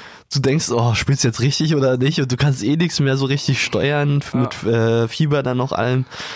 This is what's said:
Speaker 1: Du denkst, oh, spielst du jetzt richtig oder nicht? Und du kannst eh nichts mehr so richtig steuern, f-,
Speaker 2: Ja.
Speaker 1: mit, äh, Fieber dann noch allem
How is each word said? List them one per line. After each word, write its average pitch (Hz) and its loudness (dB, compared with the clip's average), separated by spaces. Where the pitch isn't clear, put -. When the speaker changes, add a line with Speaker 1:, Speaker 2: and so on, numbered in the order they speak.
Speaker 1:
Du 143 -2
denkst, 135 0
oh, 117 2
spielst 139 0
du - 2
jetzt 113 -2
richtig 151 0
oder 131 2
nicht? 143 0
Und 127 -2
du 127 -2
kannst 135 0
eh 139 2
nichts 170 0
mehr 135 2
so 135 -2
richtig 135 0
steuern, 143 0
f-, - -6
Speaker 2:
Ja. 123 0
Speaker 1:
mit, - -4
äh, 113 2
Fieber 143 0
dann 127 -2
noch 127 -2
allem 127 0